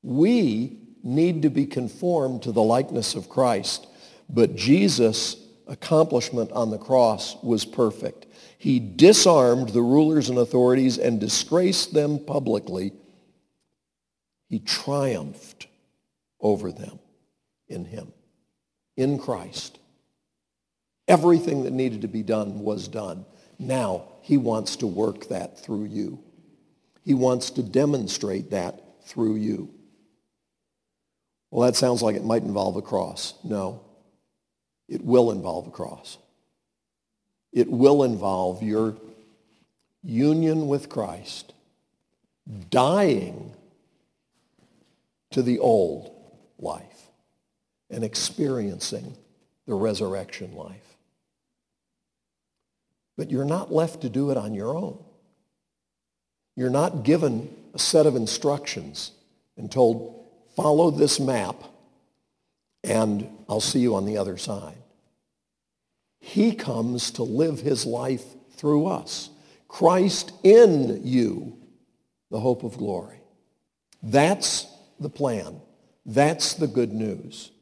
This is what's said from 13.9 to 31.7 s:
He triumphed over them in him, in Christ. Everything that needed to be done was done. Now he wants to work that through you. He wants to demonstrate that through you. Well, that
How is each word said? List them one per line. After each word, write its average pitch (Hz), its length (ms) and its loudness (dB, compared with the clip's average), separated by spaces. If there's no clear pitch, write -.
He 110 120 -6
triumphed - 1080 -6
over 104 320 0
them - 280 -14
in 170 180 -12
him, - 280 -16
in 135 240 -2
Christ. - 600 -10
Everything 165 560 4
that 127 100 -4
needed 127 280 -4
to 110 60 -6
be 107 160 -6
done 104 380 -4
was 104 260 -6
done. 95 380 -10
Now 123 460 -4
he 147 160 2
wants 113 400 -2
to 117 100 -4
work 98 420 -4
that 92 300 -10
through 107 260 -8
you. 104 380 -8
He 143 100 2
wants 127 380 2
to 127 120 -4
demonstrate 107 880 -2
that - 540 -8
through 110 300 -2
you. 107 360 -4
Well, 123 160 2
that 120 80 2